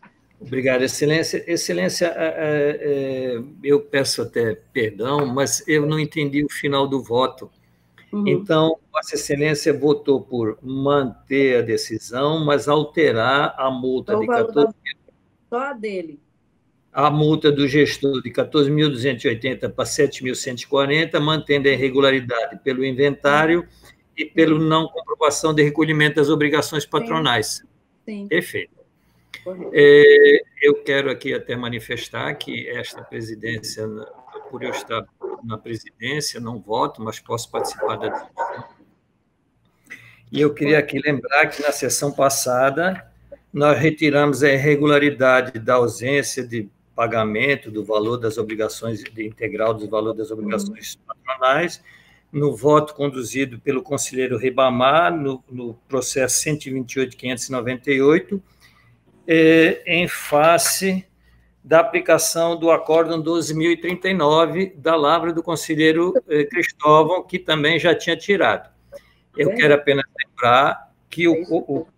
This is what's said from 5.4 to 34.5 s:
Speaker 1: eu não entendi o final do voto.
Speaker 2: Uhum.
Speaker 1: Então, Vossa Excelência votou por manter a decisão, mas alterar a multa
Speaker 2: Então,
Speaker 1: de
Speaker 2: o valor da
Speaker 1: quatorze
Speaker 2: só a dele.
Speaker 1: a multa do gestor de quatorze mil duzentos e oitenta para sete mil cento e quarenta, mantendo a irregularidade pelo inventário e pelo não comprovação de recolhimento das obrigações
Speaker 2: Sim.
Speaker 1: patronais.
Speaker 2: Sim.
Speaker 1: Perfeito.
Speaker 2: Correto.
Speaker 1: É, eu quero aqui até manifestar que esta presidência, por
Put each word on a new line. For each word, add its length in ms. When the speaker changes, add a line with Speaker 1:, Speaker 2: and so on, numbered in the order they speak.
Speaker 1:
eu 180
não 140
entendi 460
o 60
final 360
do 140
voto. 480
Speaker 2:
Uhum. 140
Speaker 1:
Então, 500
Vossa 220
Excelência 580
votou 480
por 400
manter 960
a 40
decisão, 840
mas 220
alterar 880
a 140
multa 420
Speaker 2:
Então, 80
Speaker 1:
de 40
Speaker 2:
o 20
valor 200
da 60
Speaker 1:
quatorze 240
Speaker 2:
só 100
a 140
dele. 460
Speaker 1:
a 160
multa 420
do 160
gestor 540
de 100
quatorze 380
mil 200
duzentos 360
e 20
oitenta 400
para 180
sete 380
mil 120
cento 260
e 60
quarenta, 520
mantendo 480
a 40
irregularidade 920
pelo 220
inventário 840
e 80
pelo 360
não 280
comprovação 640
de 100
recolhimento 520
das 140
obrigações 540
Speaker 2:
Sim. 60
Speaker 1:
patronais. 760
Speaker 2:
Sim. 220
Speaker 1:
Perfeito. 480
Speaker 2:
Correto. 300
Speaker 1:
É, 680
eu 220
quero 280
aqui 220
até 220
manifestar 800
que 340
esta 340
presidência, 840
por 140